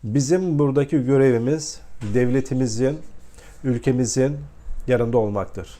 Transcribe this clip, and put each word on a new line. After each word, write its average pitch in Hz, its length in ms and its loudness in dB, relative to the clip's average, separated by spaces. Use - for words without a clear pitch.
Bizim 143 560 0
buradaki 139 460 2
görevimiz 135 760 2
devletimizin 127 840 0
ülkemizin 127 720 0
yanında 123 300 2
olmaktır. 101 640 -2